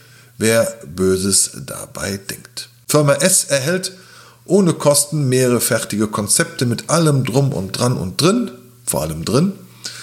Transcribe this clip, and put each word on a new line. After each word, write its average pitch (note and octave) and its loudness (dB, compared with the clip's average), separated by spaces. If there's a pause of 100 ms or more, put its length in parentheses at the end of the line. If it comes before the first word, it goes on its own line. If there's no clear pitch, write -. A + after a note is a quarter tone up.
(380)
wer A2+ 4 (220)
Böses F#2 0 (140)
dabei - -8
denkt. - -16 (200)
Firma C#3+ 4
S F#3 2
erhält D#3+ -2 (520)
ohne F#3 4
Kosten C#3+ 0
mehrere B2+ 2
fertige G#2+ -2
Konzepte - -2
mit A#2 -2
allem D3 2
Drum C3+ 0
und F#2+ -6
Dran B2 0
und F2+ -6
Drin, G#3 2 (340)
vor - -2
allem D#2+ -6
drin. C#3+ 2 (500)